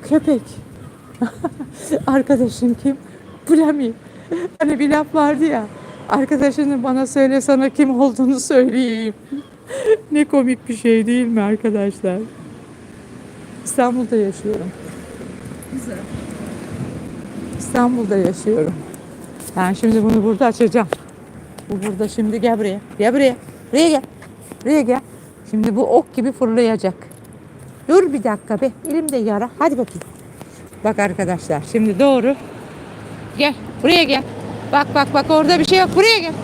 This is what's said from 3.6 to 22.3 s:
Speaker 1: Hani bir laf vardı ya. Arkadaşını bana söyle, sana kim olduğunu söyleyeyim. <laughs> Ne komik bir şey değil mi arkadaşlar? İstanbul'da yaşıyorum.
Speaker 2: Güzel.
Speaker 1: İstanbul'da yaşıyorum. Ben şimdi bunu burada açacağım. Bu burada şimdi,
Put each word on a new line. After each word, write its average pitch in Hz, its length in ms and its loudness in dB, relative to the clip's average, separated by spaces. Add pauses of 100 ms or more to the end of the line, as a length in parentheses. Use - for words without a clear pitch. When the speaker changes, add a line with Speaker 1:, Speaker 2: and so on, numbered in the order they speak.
Speaker 1:
Hani 302 200 0
bir 277 120 2
laf 302 240 0
vardı 294 300 2
ya. 233 220 -2 (420)
Arkadaşını 277 760 2
bana 262 240 0
söyle, 269 340 4
sana 269 280 4
kim 269 320 2
olduğunu 262 400 4
söyleyeyim. 240 800 2
<laughs> - 260 -12 (680)
Ne 294 120 4
komik 254 440 0
bir 226 80 -4
şey 226 300 4
değil 240 200 2
mi 226 140 0
arkadaşlar? 202 800 -2 (1500)
İstanbul'da 247 520 0
yaşıyorum. 202 500 -2 (1040)
Speaker 2:
Güzel. 240 260 -8 (1800)
Speaker 1:
İstanbul'da 240 420 0
yaşıyorum. 196 580 0 (840)
Ben 185 160 2
şimdi 220 320 2
bunu 220 200 4
burada 220 220 2
açacağım. 220 420 2 (800)
Bu 202 160 -4
burada 208 220 -4
şimdi, 214 320 -2